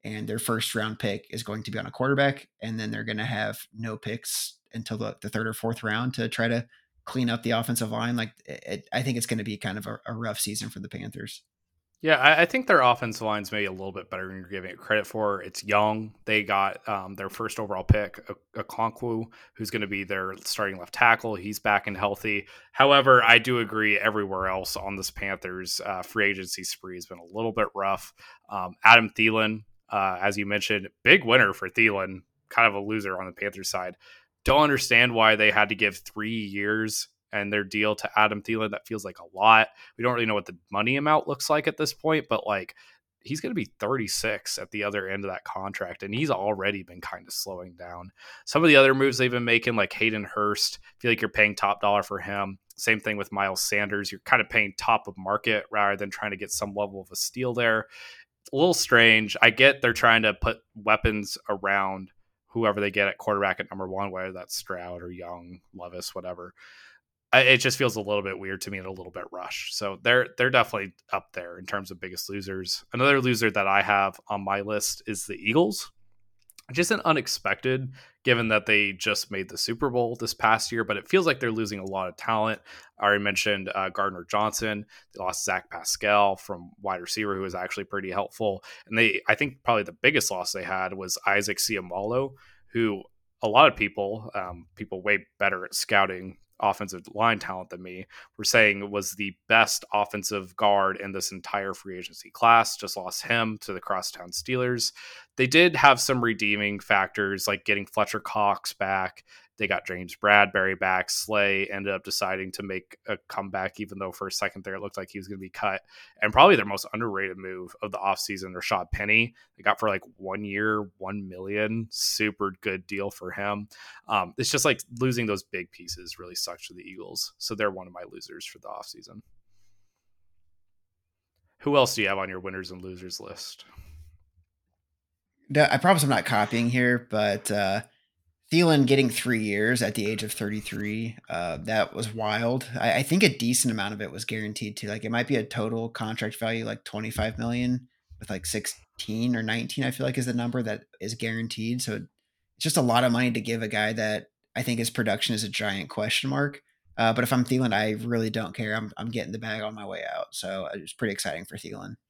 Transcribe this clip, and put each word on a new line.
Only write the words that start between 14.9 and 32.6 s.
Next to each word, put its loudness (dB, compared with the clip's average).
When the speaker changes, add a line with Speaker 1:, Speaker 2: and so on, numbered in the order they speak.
Speaker 2:
for. 0
It's -12
young. 2
They 2
got, 0
um, -6
their -8
first -8
overall -6
pick, 2
O-, -12
Okonkwo, -4
who's -10
gonna -4
be -6
their -6
starting -4
left -14
tackle. 4
He's -8
back 2
and -6
healthy. -2
However, 6
I 10
do 2
agree 0
everywhere -2
else -4
on -6
this -6
Panthers, -6
uh, -6
free 0
agency -6
spree -10
has -14
been -16
a -20
little -2
bit 0
rough. -4
Um, -6
Adam 10
Thielen, 0
uh, 0
as 0
you -2
mentioned, -2
big 8
winner 6
for -8
Thielen, 2
kind 4